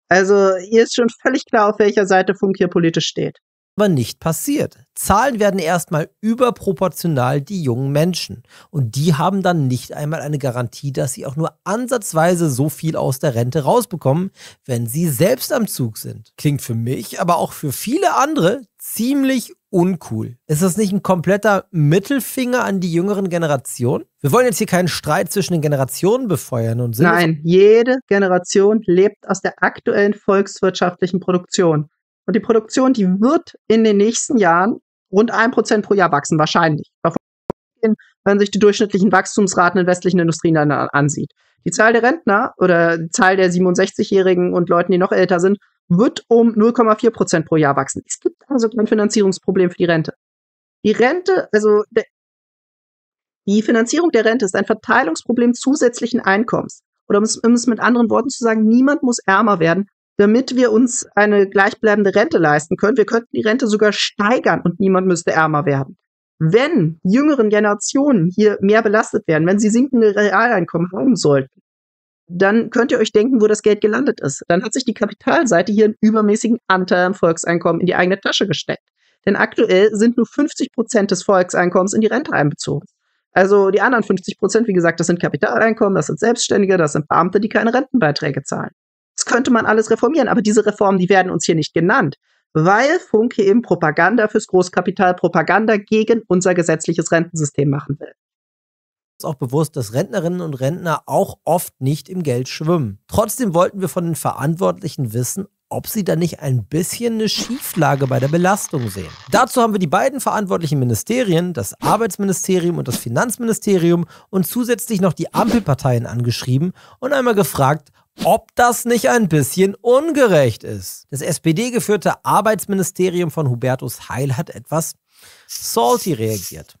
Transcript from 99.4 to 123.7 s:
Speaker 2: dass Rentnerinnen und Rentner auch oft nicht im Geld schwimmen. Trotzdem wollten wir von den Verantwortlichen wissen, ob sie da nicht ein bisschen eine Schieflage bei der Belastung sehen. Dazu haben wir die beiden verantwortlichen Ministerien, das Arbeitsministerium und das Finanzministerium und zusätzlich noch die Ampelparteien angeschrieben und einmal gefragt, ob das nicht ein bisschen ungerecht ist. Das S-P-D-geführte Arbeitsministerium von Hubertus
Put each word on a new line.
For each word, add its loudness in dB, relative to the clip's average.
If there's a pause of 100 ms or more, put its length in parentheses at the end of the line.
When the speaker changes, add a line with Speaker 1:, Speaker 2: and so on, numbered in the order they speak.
Speaker 2:
dass -8
Rentnerinnen -4
und -8
Rentner -4
auch -2
oft -2
nicht -4
im -8
Geld -4
schwimmen. -4
Trotzdem -2
wollten 0
wir -4
von -6
den -2
Verantwortlichen -4
wissen, -6 (220)
ob -8
sie -6
da 0
nicht -4
ein -4
bisschen -4
eine -2
Schieflage -2
bei -2
der -2
Belastung -2
sehen. -12 (220)
Dazu 0
haben 0
wir -2
die 0
beiden -2
verantwortlichen -4
Ministerien, -2
das -8
Arbeitsministerium -2
und -6
das -6
Finanzministerium 0 (240)
und -2
zusätzlich -4
noch 0
die -8
Ampelparteien 0
angeschrieben -2 (260)
und -4
einmal 0
gefragt, 0 (340)
ob 0
das 0
nicht 0
ein 2
bisschen 0
ungerecht 2
ist. -12
Das -10
S-P-D-geführte -2
Arbeitsministerium -2
von -2
Hubertus -6